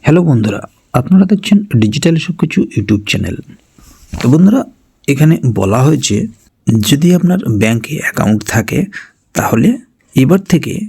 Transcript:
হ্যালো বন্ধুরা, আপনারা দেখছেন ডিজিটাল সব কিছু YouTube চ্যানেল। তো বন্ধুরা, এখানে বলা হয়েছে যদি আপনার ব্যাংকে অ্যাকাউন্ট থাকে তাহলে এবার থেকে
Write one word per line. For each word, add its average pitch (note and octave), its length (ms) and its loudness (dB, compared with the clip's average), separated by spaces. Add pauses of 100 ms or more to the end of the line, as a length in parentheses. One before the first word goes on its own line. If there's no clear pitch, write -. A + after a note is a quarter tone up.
হ্যালো E3 240 4
বন্ধুরা, G#2 320 0 (380)
আপনারা F#3 320 2
দেখছেন G3+ 260 2 (240)
ডিজিটাল C#3+ 340 0 (100)
সব - 160 -6
কিছু - 180 -2 (160)
YouTube G#2 360 -2
চ্যানেল। - 240 -4 (840)
তো - 140 -4
বন্ধুরা, G3 280 4 (460)
এখানে D3+ 280 2 (240)
বলা G2 260 0
হয়েছে C#3+ 320 0 (720)
যদি C#3+ 180 2 (120)
আপনার F3+ 200 0 (220)
ব্যাংকে A2+ 320 -2 (100)
অ্যাকাউন্ট G#2 360 0 (120)
থাকে A2+ 280 -2 (580)
তাহলে B2 320 0 (460)
এবার D3 260 2 (100)
থেকে - 220 0 (160)